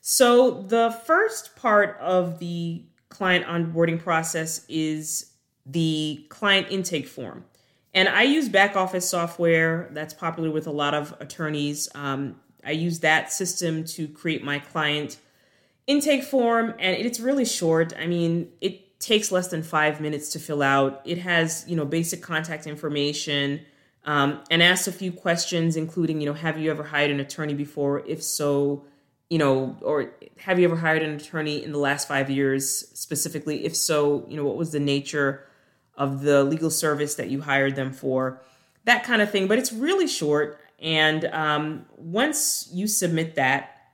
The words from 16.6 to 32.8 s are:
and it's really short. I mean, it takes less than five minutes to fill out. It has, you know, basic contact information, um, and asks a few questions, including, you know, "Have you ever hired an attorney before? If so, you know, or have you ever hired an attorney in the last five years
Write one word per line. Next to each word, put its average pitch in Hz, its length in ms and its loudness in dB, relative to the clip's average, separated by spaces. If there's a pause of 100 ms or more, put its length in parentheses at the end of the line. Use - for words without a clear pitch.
and 185 160 0
it's 233 240 -4
really 254 260 2
short. 165 520 2
I 165 100 -6
mean, 170 420 0 (120)
it - 400 -8
takes 214 280 2
less 180 200 0
than 160 120 -4
five 151 380 0
minutes 151 300 -6
to 160 100 -6
fill 147 220 -4
out. 135 420 2
It 175 140 -4
has, 170 500 0
you 175 80 -4
know, 151 100 0
basic 165 360 -2
contact 160 440 -6
information, 147 960 -2 (460)
um, 147 440 2
and 165 140 4
asks 180 240 4
a 190 60 -6
few 180 180 -6
questions, 170 640 0
including, 160 460 -2
you 143 60 -2
know, 147 60 -2
"Have 156 240 -4
you 156 140 0
ever 147 120 -6
hired 147 280 0
an 143 80 0
attorney 147 340 -6
before? 143 540 -2
If 160 160 -6
so, 143 600 0 (440)
you 170 80 0
know, 135 440 2
or 143 320 -2 (240)
have 185 200 0
you 180 80 8
ever 165 120 4
hired 160 260 2
an 151 100 -4
attorney 151 480 -4
in 151 120 -8
the 147 40 -2
last 143 300 0
five 139 220 0
years 135 580 0 (100)